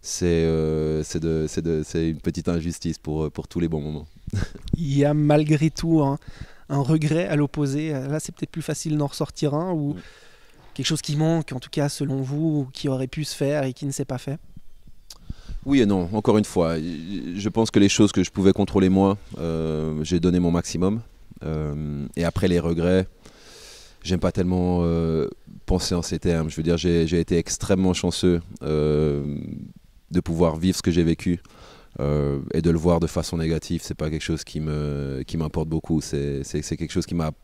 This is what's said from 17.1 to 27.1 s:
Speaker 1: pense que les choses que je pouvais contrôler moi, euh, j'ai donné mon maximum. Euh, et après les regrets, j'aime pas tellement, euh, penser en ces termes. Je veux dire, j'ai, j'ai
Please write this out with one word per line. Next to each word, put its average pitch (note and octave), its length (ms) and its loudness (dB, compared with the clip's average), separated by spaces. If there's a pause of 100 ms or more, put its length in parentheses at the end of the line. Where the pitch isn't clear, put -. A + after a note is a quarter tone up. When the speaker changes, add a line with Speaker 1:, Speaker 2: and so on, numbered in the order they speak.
Speaker 1:
pense A2+ 220 2
que G#2+ 80 6
les G2 100 8
choses G#2 220 6
que F#2+ 120 2
je - 60 0
pouvais F#2+ 240 4
contrôler F#2+ 360 2
moi, G2 280 4 (220)
euh, D#2 640 -2
j'ai F2 160 0
donné F2+ 200 4
mon E2+ 120 4
maximum. F2+ 500 0 (420)
Euh, D2 640 -4 (100)
et E2+ 100 0
après F2 220 0
les F2 120 4
regrets, E2+ 480 2 (960)
j'aime F2+ 160 0
pas F2+ 120 0
tellement, F2+ 520 2
euh, E2 440 0 (380)
penser F#2 300 0
en E2+ 80 0
ces E2 160 -4
termes. D#2+ 320 0
Je - 40 -12
veux E2 80 -4
dire, E2+ 140 2
j'ai, E2+ 300 4
j'ai E2+ 120 2